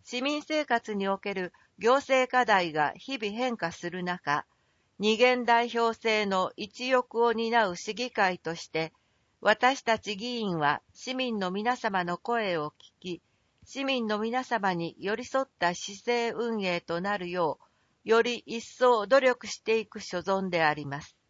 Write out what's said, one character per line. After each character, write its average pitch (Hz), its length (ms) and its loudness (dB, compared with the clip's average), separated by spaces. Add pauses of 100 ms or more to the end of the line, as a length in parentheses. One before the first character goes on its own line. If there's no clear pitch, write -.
市 247 180 -6
民 294 220 -2
生 302 220 -2
活 233 280 -2
に 196 140 -2
お 196 100 0
け 202 160 -8
る 185 180 -4 (280)
行 226 160 4
政 262 340 2
課 247 160 2
題 185 260 4
が 151 240 2
日 269 220 -8
々 202 160 -6
変 240 240 -2
化 165 140 -4
す - 180 -8
る 180 140 -6
中、 175 420 -2 (540)
二 214 180 2
元 247 280 4
代 233 280 4
表 233 260 0
制 214 280 2
の 185 280 0
一 247 360 -6
翼 247 280 0
を 233 140 4
担 226 340 2
う 175 80 -4
市 208 200 -8
議 240 160 -4
会 185 260 2
と 165 160 -6
し - 140 -12
て、 160 260 -4 (480)
私 240 400 2
た 226 160 0
ち 208 180 -6
議 240 240 -6
員 185 200 -2
は 147 220 2 (120)
市 254 220 -10
民 247 240 -2
の 185 100 -2
皆 214 260 -2
様 196 280 -2
の 175 160 -4
声 214 380 -2
を 151 140 -4
聞 - 20 -20 (260)
き、 180 220 -8 (440)
市 277 180 -8
民 262 220 0
の 214 140 0
皆 233 240 -2
様 196 320 0
に 165 240 -4
寄 190 160 -2
り 240 100 -10
添 269 180 0
っ - 20 -2 (120)
た 175 160 0
市 202 200 -10
政 233 460 -2
運 226 240 -2
営 175 180 0
と 170 200 -4
な 202 160 -2
る 175 140 -6
よ 175 260 0 (480)
う、 196 40 -8
よ 226 120 6
り 233 240 -2
一 226 160 -8
層 240 460 2
努 269 120 6
力 247 280 2
し - 100 -10
て 226 220 0
い 214 80 -6
く 208 140 -14
所 180 180 -6
存 190 300 0
で 170 140 2
あ 151 80 6
り 151 140 -6
ま 143 160 -8
す。 - 160 -20 (120)